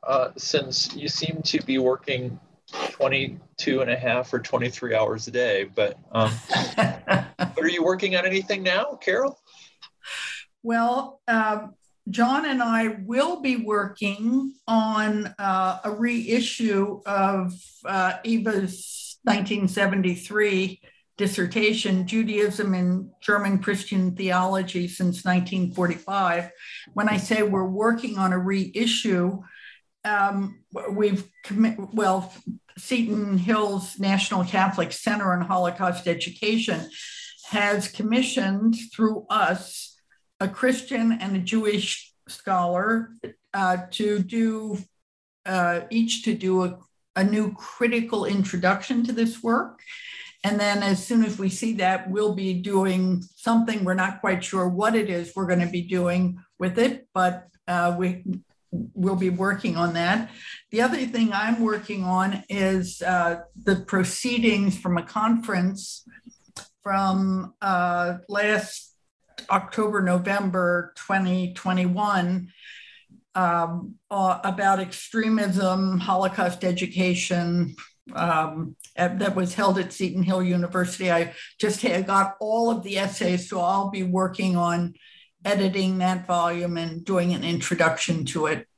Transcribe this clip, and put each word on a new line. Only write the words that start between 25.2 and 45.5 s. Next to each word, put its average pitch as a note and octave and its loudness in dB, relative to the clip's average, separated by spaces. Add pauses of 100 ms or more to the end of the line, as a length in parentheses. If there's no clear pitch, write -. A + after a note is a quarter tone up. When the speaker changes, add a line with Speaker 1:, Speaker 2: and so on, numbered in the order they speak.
Speaker 2:
nineteen F3+ 0
forty-five. F3 -2 (440)
When G#3 0
I G#3 2
say G#3+ 0
we're F#3+ 2
working G#3 0
on F#3+ 2
a F3+ 2
reissue, F#3+ 0 (600)
um, G3 0 (140)
w-, - -6
we've G3+ 2 (160)
commi-, G#3+ 0
well, F#3+ 2 (440)
Seton G#3+ 0
Hill's G3 0
National G3 2
Catholic F#3+ 2
Center G#3 0
on F3 0
Holocaust F3+ 0
Education F3 -2 (600)
has G#3 2
commissioned A3 0 (160)
through G#3+ 0
us F#3 -2 (440)
a F#3+ 0
Christian B3+ 0
and G3 -2
a - 0
Jewish G#3 -2 (160)
scholar, F#3+ 0 (380)
uh, F#3 2 (140)
to G#3 0
do, A3 0 (680)
uh, F3 2 (100)